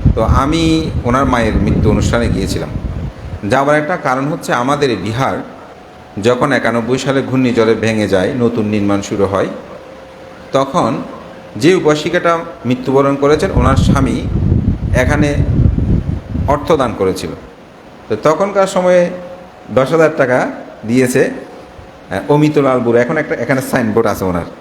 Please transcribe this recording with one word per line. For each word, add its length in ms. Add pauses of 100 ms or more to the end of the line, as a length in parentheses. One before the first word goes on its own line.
(140)
তো 80
আমি 680 (140)
ওনার 200
মায়ের 300
মৃত্যু 360
অনুষ্ঠানে 380
গিয়েছিলাম। 400 (800)
যাবার 300
একটা 180
কারণ 320
হচ্ছে 240
আমাদের 380
এই 60
বিহার 400 (840)
যখন 300
একানব্বই 460
সালে 240
ঘূর্ণিঝড়ে 520
ভেঙে 340
যায়, 300
নতুন 280
নির্মাণ 360
শুরু 240
হয়, 200 (1080)
তখন 500 (540)
যে 180
উপাসিকাটা 640 (280)
মৃত্যুবরণ 500
করেছেন 380
ওনার 220
স্বামী 460 (760)
এখানে 380 (1120)
অর্থ 240
দান 260
করেছিল। 320 (800)
তো 140
তখনকার 440
সময়ে 440 (640)
দশ 160
হাজার 260
টাকা 340 (360)
দিয়েছে, 440 (800)
আহ, 220
অমিতলাল 480
বুড়ো, 180
এখন 180
একটা 180
এখানে 360
সাইনবোর্ড 380
আছে 160
ওনার। 200 (160)